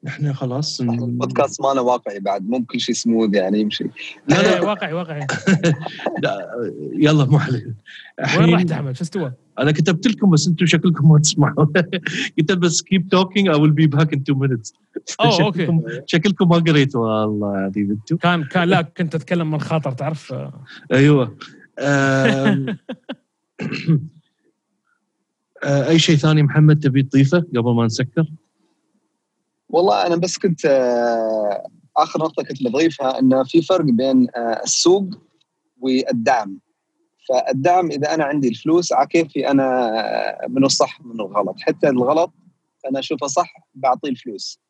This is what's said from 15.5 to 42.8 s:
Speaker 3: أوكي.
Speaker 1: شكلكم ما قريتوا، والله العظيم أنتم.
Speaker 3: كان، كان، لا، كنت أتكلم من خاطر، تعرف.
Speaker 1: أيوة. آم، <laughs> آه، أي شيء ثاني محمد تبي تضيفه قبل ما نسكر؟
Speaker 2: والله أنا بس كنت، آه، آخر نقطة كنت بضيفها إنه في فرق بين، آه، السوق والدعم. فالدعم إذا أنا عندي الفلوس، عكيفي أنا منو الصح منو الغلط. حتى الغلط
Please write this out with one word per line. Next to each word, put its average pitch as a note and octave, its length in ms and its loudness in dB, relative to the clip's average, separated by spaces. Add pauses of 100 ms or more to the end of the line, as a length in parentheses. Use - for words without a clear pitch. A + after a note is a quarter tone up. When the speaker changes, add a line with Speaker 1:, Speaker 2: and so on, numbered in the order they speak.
Speaker 3:
أوكي. - 280 -6
Speaker 1:
شكلكم F3+ 420 0
ما E3+ 80 4
قريتوا، D3+ 440 2
والله G#2+ 580 -2
العظيم G2 320 -4
أنتم. G#2+ 260 -4
Speaker 3:
كان، E3+ 280 0
كان، F3 240 0
لا، F3+ 140 2
كنت D#3+ 320 -6
أتكلم E3 360 -4
من D3+ 100 -2
خاطر، D3 320 -4
تعرف. C#3+ 420 -8 (580)
Speaker 1:
أيوة. C3+ 460 4 (400)
آم، C3+ 1000 0 (800)
<laughs> D3+ 500 -2 (1600)
آه، C#3+ 240 0
أي E3 100 4
شيء D#3 180 4
ثاني D#3 260 4
محمد D3+ 380 4
تبي C#3 220 2
تضيفه C3+ 360 2
قبل B2 360 0
ما A#2 120 2
نسكر؟ C3+ 380 -2 (1400)
Speaker 2:
والله F#3+ 380 2
أنا F3 100 2
بس E3+ 220 -4
كنت، E3+ 280 -2
آه، A#2 1000 0 (300)
آخر D#3 240 0
نقطة D#3+ 220 -2
كنت C3 200 -8
بضيفها C3 560 -2
إنه C3 260 4
في E3 180 2
فرق F3 220 0
بين، C3 420 2 (100)
آه، A#2 280 -4
السوق F#3+ 400 2 (760)
والدعم. B2 800 -2 (720)
فالدعم C#3 600 0
إذا D3 240 -2
أنا D#3+ 100 0
عندي C#3 240 0
الفلوس، D#3+ 440 0
عكيفي D3+ 580 0
أنا B2+ 420 2 (560)
منو C3 180 2
الصح - 340 -2
منو A2+ 260 -10
الغلط. F#2+ 340 -4
حتى D#3 280 0
الغلط C#3 440 0 (580)